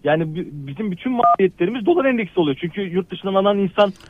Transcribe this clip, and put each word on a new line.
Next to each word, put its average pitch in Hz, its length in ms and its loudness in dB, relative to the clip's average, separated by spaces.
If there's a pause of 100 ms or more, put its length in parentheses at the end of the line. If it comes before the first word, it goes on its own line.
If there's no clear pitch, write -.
yani 156 320 0
bi-, 175 160 -8
bizim 147 400 -8
bütün 214 200 -6
maliyetlerimiz 208 760 2
dolar 339 200 2
endeksi 226 340 0
oluyor. 151 220 0
Çünkü 180 200 -4
yurt 180 300 -4
dışından 190 240 -6
alan 202 220 2
insan 196 360 2 (160)